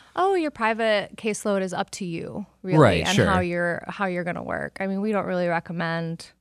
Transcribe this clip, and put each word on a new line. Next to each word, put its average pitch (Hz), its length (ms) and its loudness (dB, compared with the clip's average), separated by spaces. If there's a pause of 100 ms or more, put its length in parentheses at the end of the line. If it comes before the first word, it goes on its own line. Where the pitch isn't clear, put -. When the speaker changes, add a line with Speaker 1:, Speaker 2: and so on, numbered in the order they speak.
(160)
Speaker 1:
Oh, 381 180 2
your 320 160 0
private 220 680 0
caseload 208 440 -2
is 185 140 -4
up - 160 -4
to - 140 -8
you, 175 420 -6 (160)
really, 185 160 4
Speaker 2:
Right, 107 280 8
Speaker 1:
and - 80 2
Speaker 2:
sure. 196 120 6
Speaker 1:
how 185 140 4
you're, 175 460 -2
how 196 200 -4
you're 175 180 -2
gonna 170 180 -4
work. - 380 -6
I 196 60 -2
mean, 196 140 -2
we 214 120 0
don't 196 140 0
really 180 220 0
recommend 165 840 -4 (100)